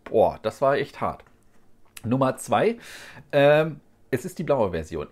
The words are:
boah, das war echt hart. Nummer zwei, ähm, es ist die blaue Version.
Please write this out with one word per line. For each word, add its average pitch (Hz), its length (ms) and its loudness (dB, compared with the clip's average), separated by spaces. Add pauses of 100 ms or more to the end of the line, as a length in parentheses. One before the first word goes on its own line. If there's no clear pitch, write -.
boah, 85 380 2
das - 200 -6
war 139 140 2
echt - 240 -6
hart. - 240 -6 (800)
Nummer 131 320 0
zwei, 156 420 0 (540)
ähm, 147 480 4 (320)
es - 120 -4
ist - 160 -12
die 175 40 -4
blaue 131 280 0
Version. 78 400 -6